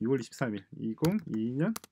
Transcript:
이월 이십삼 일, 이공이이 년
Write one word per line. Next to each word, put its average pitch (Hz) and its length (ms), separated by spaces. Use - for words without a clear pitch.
이월 127 180
이십삼 117 360
일, 101 100
이공이이 113 760
년 165 200